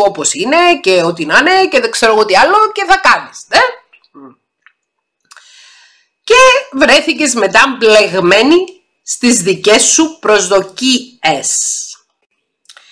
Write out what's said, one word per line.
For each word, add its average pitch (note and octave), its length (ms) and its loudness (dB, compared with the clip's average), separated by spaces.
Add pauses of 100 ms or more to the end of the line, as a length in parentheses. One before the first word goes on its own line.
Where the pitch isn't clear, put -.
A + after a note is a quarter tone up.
όπως F#3+ 280 -4
είναι A3 240 -4 (240)
και F#3 220 0
ό,τι E3 240 -4
να E3+ 120 0
είναι F#4 300 2
και C#4+ 120 -2
δεν A3+ 100 -4
ξέρω A3+ 220 0
εγώ G#3+ 120 2
τι F#3+ 120 0
άλλο D4+ 200 2 (160)
και G4+ 160 -6
θα F#4+ 80 4
κάνεις, - 520 -2
ναι. B3 100 0 (2750)
Και A4 100 2 (380)
βρέθηκες C#4 600 0
μετά A3+ 440 0
μπλεγμένη G#3+ 800 2 (460)
στις A#3+ 400 -2
δικές G3 400 0
σου - 380 -2
προσδοκίες. G3 1600 -4 (1120)